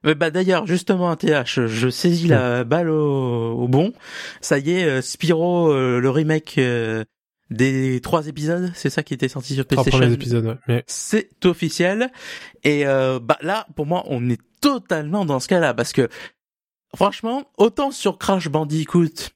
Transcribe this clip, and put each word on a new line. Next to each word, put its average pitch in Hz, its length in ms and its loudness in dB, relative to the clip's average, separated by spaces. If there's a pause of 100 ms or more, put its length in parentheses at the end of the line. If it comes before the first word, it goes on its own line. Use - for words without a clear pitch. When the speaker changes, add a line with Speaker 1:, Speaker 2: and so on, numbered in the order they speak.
Speaker 1:
Euh, 156 80 4
bah 156 160 0
d'ailleurs, 185 360 0
justement, 180 480 0
T - 120 -4
H, 135 400 0
je 113 240 0
saisis 170 360 0
la 127 360 4
Speaker 2:
Oh. - 20 -2
Speaker 1:
balle 160 240 0
au, 131 640 0
au 123 160 -2
bon. 160 240 4 (480)
Ça - 180 0
y 139 120 -2
est, 180 140 2
euh, 131 180 0
Spyro, 165 720 2
euh, 127 260 2
le 131 80 2
remake, 156 480 0
euh, 113 480 0 (460)
des 131 500 0
trois 156 260 -2
épisodes, 170 480 -4
c'est - 140 -4
ça 147 140 -4
qui - 100 -10
était 131 160 -2
sorti 135 240 -8
sur 135 140 -2
Speaker 2:
Trois 131 180 2
Speaker 1:
PlayStation. 131 140 4
Speaker 2:
premiers 123 160 4
épisodes, 117 320 -2
ouais. 113 100 -4 (120)
Mais 120 180 0
Speaker 1:
C'est - 420 -4 (160)
officiel. 185 680 0 (540)
Et, 147 220 2
euh, 131 340 2
bah 120 220 0
là, 196 240 -4 (100)
pour 151 80 -4
moi, 175 220 -2
on 123 240 -2
est 117 100 -2 (220)
totalement 185 640 -2
dans 139 120 0
ce - 100 -6
cas-là, 160 260 2
parce 117 180 -2
que, 123 160 2 (840)
franchement, 226 640 -2
autant 233 320 2
sur 190 280 -2
Crash 185 300 0
Bandicoot 156 880 0